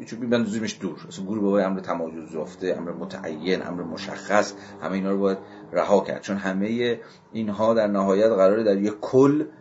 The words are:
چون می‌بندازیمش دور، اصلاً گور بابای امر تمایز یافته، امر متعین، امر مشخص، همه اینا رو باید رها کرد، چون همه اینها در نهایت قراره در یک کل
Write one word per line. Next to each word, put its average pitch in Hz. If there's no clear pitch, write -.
چون 113
می‌بندازیمش 113
دور، 82
اصلاً 95
گور 107
بابای 98
امر 95
تمایز 82
یافته، 82
امر 85
متعین، 85
امر 87
مشخص، 82
همه 87
اینا 98
رو 98
باید 95
رها 87
کرد، -
چون 98
همه 110
اینها 110
در 107
نهایت 98
قراره 101
در 101
یک 104
کل 143